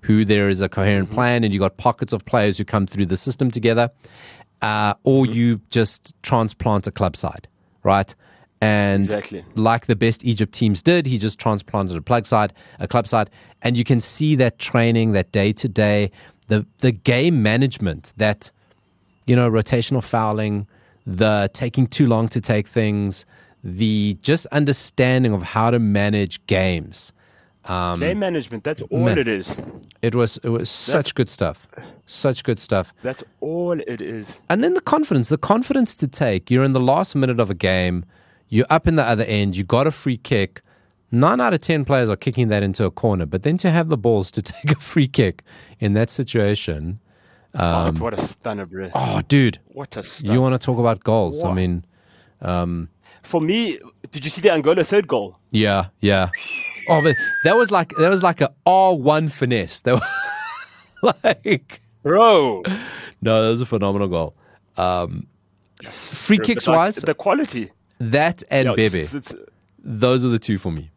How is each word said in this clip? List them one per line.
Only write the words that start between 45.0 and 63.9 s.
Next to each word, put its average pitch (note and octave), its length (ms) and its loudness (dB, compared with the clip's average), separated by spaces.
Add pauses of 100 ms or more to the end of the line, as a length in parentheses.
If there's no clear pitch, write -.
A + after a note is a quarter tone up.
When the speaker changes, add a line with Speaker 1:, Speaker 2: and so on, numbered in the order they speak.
Speaker 1:
kick A2+ 340 0 (380)
in G#2 140 0
that A2 180 2
situation. G2+ 880 -2 (560)
Speaker 2:
Oh, E2+ 320 0
Speaker 1:
Um, D#2+ 80 -2
Speaker 2:
what G#2+ 180 -4
a - 80 -6
stunner, G2+ 460 -8
bro. F#2 260 -10
Speaker 1:
oh, A2 340 -2
dude. C3+ 300 4 (120)
Speaker 2:
What - 260 -16
a G#2+ 60 -10
Speaker 1:
You - 20 -12
Speaker 2:
stunner. A#2 380 0
Speaker 1:
wanna C3 180 0
talk B2 180 -2
about A#2 260 0
goals? A2 400 0
I - 40 -2
Speaker 2:
What? F#2 80 0
Speaker 1:
mean, F2+ 280 0 (600)
um, F2 460 -4 (340)
Speaker 2:
For E3+ 180 -2
me, F#3 380 -2 (320)
did C#3 120 -12
you D#3 60 -8
see E3+ 120 -8
the F#3+ 100 6
Angola D#3+ 320 2
third G3 240 0
goal? G2+ 320 -4 (100)
Speaker 1:
Yeah, G2+ 360 2 (160)
yeah. F#2+ 280 2 (580)
Oh, D#3+ 140 4
but C#3+ 140 4 (280)
that F3 140 4
was A#3 140 2
like, F3 260 0
that E3+ 140 4
was F#3+ 100 2
like F3 200 2
a C#3 120 0 (140)
R F#3+ 260 4
one D3+ 340 2
finesse. B2 540 -2
That B2 140 2 (1080)
was B3+ 220 2
<laughs> - 0 -
like, - 580 -2 (220)
Speaker 2:
Bro. D#3 580 4 (640)
Speaker 1:
no, A2 180 4
that A2 80 2
was A#2 120 0
a B2 40 -4
phenomenal G2+ 420 0